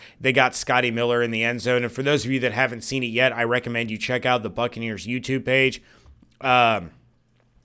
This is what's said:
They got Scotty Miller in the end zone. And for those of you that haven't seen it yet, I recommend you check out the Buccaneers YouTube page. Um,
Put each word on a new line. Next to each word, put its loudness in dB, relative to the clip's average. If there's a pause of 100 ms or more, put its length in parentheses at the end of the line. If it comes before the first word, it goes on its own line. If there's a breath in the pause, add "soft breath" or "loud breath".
(200 loud breath)
They 2
got 4
Scotty 0
Miller 2
in 0
the -2
end -2
zone. 0
And -6
for -6
those 2
of -4
you 0
that 0
haven't -2
seen -4
it -4
yet, 2
I -2
recommend -2
you -6
check -2
out 2
the -6
Buccaneers -6
YouTube -4
page. 2 (580 soft breath)
Um, 4 (760)